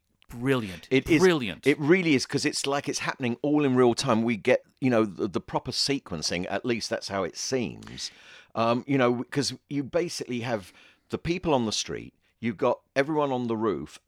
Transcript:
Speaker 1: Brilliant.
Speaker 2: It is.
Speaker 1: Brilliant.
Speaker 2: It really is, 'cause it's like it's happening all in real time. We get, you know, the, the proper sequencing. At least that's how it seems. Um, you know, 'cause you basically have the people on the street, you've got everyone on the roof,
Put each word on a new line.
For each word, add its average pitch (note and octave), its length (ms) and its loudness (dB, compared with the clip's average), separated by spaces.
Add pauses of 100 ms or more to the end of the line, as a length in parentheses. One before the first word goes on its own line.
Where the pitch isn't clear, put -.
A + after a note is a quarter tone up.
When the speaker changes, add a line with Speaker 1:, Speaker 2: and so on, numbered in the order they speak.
(300)
Speaker 1:
Brilliant. A#2+ 640 -2
Speaker 2:
It C3 180 2
is. D#3 100 6
Speaker 1:
Brilliant. D3 480 2
Speaker 2:
It C#3+ 120 6
really D#3+ 360 4
is, A#2+ 100 0
'cause C#3+ 200 -2
it's - 200 -4
like C#3+ 220 -4
it's C#3 120 -4
happening B2+ 420 -4
all D3 240 2
in B2+ 100 2
real B2 200 6
time. A#2 280 2
We A#2 140 0
get, A#2 260 2 (160)
you C3 100 2
know, A2+ 140 4
the, G2+ 240 -4
the G2+ 140 -4
proper - 300 -6
sequencing. F#2 800 -4
At G2+ 160 -4
least A#2 240 -2
that's - 200 -6
how G2 140 -2
it E2 120 -6
seems. B1 760 -6 (440)
Um, A#2 320 0
you C#3 100 2
know, B2 320 2
'cause C3 240 -2 (160)
you C#3+ 140 -4
basically C3 580 -4
have A2+ 300 -4 (380)
the - 80 -4
people F3 360 -2
on B2 120 2
the G#2 80 -2
street, A#1+ 400 -6 (260)
you've A2+ 180 -4
got B2+ 220 2 (160)
everyone C#3+ 380 0
on B2 140 -2
the A2+ 100 0
roof, F#2 500 -2